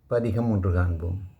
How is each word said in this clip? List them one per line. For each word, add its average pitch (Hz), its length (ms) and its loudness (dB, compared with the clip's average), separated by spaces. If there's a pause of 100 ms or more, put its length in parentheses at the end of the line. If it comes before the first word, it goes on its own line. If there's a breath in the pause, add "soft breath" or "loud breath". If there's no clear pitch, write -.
பதிகம் 117 440 0
ஒன்று 95 220 2
காண்போம். 87 460 0 (200)